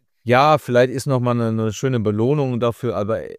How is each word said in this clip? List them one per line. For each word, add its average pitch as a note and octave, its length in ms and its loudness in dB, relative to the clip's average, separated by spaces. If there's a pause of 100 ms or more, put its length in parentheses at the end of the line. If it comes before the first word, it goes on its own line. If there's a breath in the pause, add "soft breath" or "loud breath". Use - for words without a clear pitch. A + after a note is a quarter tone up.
(240)
ja, C#3 360 4
vielleicht B2+ 340 2
ist C3+ 140 -6
noch C3 120 0
mal B2 120 0
eine, A#2 180 0
eine A2 240 -2
schöne C3 260 -2
Belohnung A#2+ 640 0
dafür, A#2 340 -2
aber, G2+ 280 -4 (160)